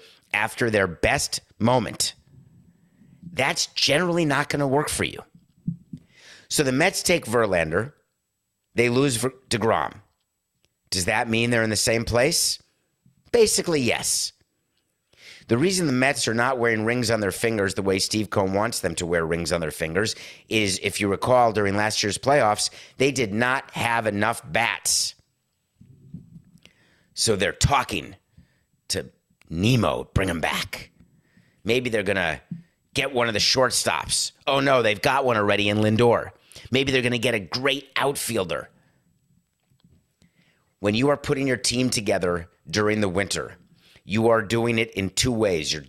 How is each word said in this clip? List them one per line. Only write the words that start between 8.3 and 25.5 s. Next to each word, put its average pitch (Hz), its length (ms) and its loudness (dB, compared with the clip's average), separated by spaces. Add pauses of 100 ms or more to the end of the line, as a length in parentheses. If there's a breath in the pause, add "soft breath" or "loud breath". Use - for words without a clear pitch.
they 120 140 2
lose 127 300 2
Ver-, 123 160 -4 (160)
deGrom. 101 460 0 (920)
Does 95 140 -4
that 113 240 0
mean 113 220 0
they're 117 120 2
in 110 80 0
the 107 60 0
same 113 300 0
place? 127 580 0 (720)
Basically, 185 480 2
yes. - 500 -2 (1160 loud breath)
The 113 80 4
reason 180 300 2
the 139 40 2
Mets 131 380 0
are 110 40 -2
not 123 240 0
wearing 113 280 0
rings 117 260 0
on 110 80 2
their 98 140 0
fingers 107 400 -2
the 101 80 -4
way 95 180 0
Steve 107 300 -2
Cohen 95 240 0
wants 110 260 -2
them 85 160 -4
to 90 100 -4
wear 82 200 0
rings 82 260 -2
on 85 80 0
their 78 120 -4
fingers 87 440 -4 (320 loud breath)
is, 101 340 0
if 101 200 -4
you 101 80 0
recall, 120 420 4
during 101 240 0
last 107 260 0
year's 101 160 -2
playoffs, 123 520 2 (260 loud breath)
they 139 160 2
did 117 220 -2
not 123 380 0
have 117 360 0
enough 107 420 0
bats. - 680 -2 (2000 soft breath)